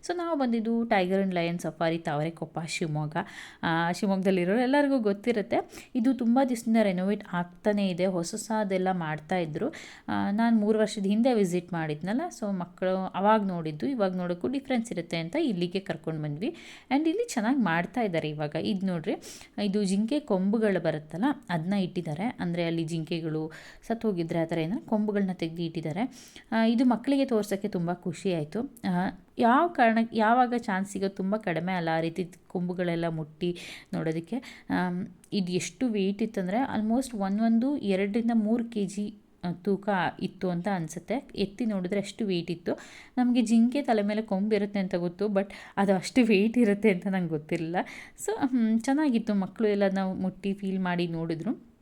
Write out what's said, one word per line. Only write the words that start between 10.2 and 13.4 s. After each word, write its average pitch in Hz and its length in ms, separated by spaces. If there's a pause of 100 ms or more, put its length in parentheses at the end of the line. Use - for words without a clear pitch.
ನಾನು 226 260
ಮೂರು 214 220
ವರ್ಷದ 214 260
ಹಿಂದೆ 226 280
ವಿಸಿಟ್ 180 400
ಮಾಡಿದ್ನಲ್ಲ, 165 480 (180)
so 202 180
ಮಕ್ಕಳು 185 480
ಅವಾಗ 202 420